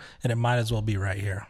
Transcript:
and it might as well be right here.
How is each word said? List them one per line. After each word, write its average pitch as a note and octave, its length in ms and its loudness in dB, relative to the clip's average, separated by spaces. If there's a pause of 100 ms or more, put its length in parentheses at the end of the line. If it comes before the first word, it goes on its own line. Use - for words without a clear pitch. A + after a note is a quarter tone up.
(240)
and A#2+ 80 2
it A2+ 60 2
might A#2+ 200 4
as A#2 140 0
well A2 100 0
be G#2+ 160 0
right G2 220 -2
here. G2 300 -4